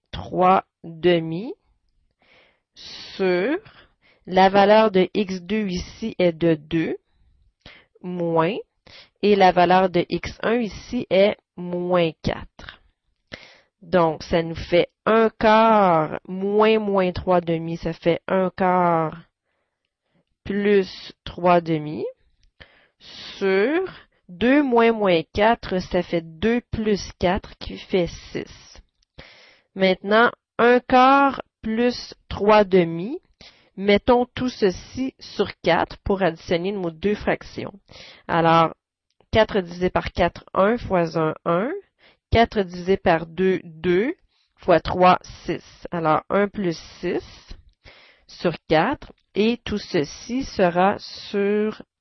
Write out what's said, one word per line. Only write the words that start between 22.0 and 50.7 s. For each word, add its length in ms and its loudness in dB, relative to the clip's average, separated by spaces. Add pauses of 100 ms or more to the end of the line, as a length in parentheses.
sur 920 -2 (380)
deux 320 2
moins 300 4
moins 320 2 (100)
quatre, 460 0
ça 240 -2
fait 180 -2
deux 400 -2 (100)
plus 460 -4
quatre 400 -2
qui 220 -14
fait 280 -2 (240)
six. 500 -14 (920)
Maintenant, 560 2 (300)
un 200 4
quart 640 4 (200)
plus 520 -4 (160)
trois 340 4
demi, 560 0 (560)
mettons 500 2 (100)
tout 140 -4
ceci 720 -4
sur 300 -6 (120)
quatre 360 -2
pour 240 -4
additionner 500 -2
nos 200 -6
deux 240 -2
fractions. 580 -8 (540)
Alors, 460 2 (580)
quatre 280 2
divisé 300 -4
par 220 -4
quatre, 420 -2
un 240 2
fois 400 -2
un, 180 -2 (100)
un. 260 -2 (600)
Quatre 300 2
divisé 360 -2
par 280 0
deux, 380 -2
deux. 500 -2 (440)
Fois 220 2
trois, 400 2 (260)
six. 180 -8 (280)
Alors, 380 -2
un 180 0
plus 300 -6 (220)
six 240 -6 (1040)
sur 260 -4 (160)
quatre, 420 0 (240)
et 280 0
tout 140 -6
ceci 640 -6
sera 560 0